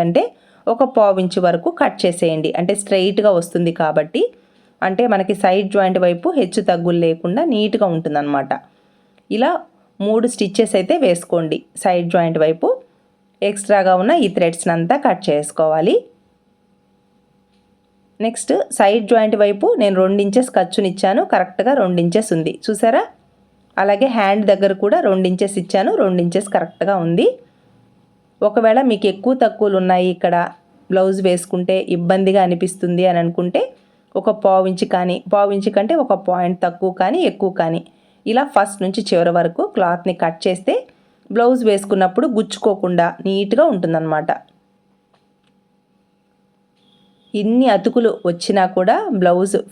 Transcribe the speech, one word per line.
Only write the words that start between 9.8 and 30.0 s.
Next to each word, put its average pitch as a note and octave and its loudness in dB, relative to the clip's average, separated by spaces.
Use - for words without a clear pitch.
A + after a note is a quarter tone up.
మూడు A3 0
స్టిచెస్ G#3+ -2
అయితే F#3+ 0
వేసుకోండి. E3+ -2
సైడ్ F3+ 0
జాయింట్ E3 0
వైపు D#3+ 0
ఎక్స్ట్రాగా G3+ 2
ఉన్న A3 2
ఈ G3 0
థ్రెడ్స్‌నంతా E3+ 0
కట్ E3 -2
చేసుకోవాలి. D#3 0
నెక్స్ట్ A3+ -4
సైడ్ G#3+ 2
జాయింట్ A3 2
వైపు G#3 2
నేను G3+ 2
రెండు G3 2
ఇంచెస్ A#3 0
ఖర్చునిచ్చాను, G3 0
కరెక్ట్గా A3 0
రెండు F3+ 0
ఇంచెస్ F3 0
ఉంది D#3+ -2
చూసారా. A3+ 0
అలాగే G3+ 2
హ్యాండ్ G#3 2
దగ్గర G3 2
కూడా G#3+ 2
రెండు F#3+ 2
ఇంచెస్ G3 -2
ఇచ్చాను, G3+ -2
రెండు F#3 0
ఇంచెస్ F3+ -2
కరెక్ట్గా F3 -2
ఉంది. F3 0
ఒకవేళ A3 2
మీకు G#3+ 0
ఎక్కువ B3 -2
తక్కువలు G#3 0
ఉన్నాయి F#3 2